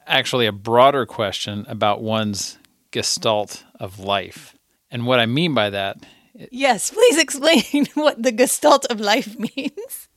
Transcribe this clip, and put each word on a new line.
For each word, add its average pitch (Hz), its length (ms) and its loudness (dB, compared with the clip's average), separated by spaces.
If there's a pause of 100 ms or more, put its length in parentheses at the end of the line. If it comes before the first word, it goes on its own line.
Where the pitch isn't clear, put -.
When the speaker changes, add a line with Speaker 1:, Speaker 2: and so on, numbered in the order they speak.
Speaker 1:
actually 131 420 0
a 107 40 0
broader 117 540 4
question 104 640 -6
about 110 320 -2
one's 110 560 -4 (340)
gestalt 107 720 -4 (160)
of 101 200 -14
life. 98 560 -4 (340)
And 120 160 -8
what 127 140 2
I 113 80 2
mean 151 260 -2
by 107 160 0
that 98 340 -6 (460)
Speaker 2:
Yes, 247 420 -2
please 466 260 4
explain 285 760 0
<laughs> - 20 -20
what 302 280 0
the 254 100 0
gestalt 277 540 2
of 220 140 -6
life 214 400 -2
<laughs> 196 160 -8
means. 339 600 -12